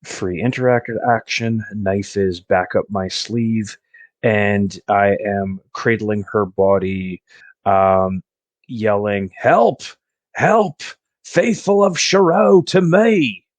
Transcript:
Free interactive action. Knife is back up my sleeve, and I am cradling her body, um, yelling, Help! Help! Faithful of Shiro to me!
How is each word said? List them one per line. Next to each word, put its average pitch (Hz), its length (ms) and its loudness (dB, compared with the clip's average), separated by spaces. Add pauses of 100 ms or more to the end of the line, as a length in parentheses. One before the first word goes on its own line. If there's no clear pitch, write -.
Free 90 380 -8
interactive 123 560 0 (100)
action. 117 560 -2 (100)
Knife 101 420 -4
is 95 240 -2
back 90 360 -2
up 104 140 0
my 95 200 -4
sleeve, 113 680 -4 (460)
and 101 640 0
I 101 380 2
am 98 340 -4 (140)
cradling 107 580 -2
her 104 140 0
body, 95 760 -2 (440)
um, 95 580 2 (440)
yelling, 104 680 -2
Help! 185 460 2 (520)
Help! 196 480 0 (440)
Faithful 202 580 0
of 180 160 0
Shiro 190 640 4
to - 180 0
me! 180 640 2 (140)